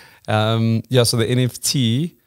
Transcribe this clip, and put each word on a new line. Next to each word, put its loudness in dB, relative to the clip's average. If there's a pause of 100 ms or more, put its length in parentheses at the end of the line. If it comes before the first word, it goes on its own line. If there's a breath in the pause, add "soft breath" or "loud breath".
(280 loud breath)
Um, 0
yeah, 4
so 0
the 2
N 0
F -2
T, -2 (120)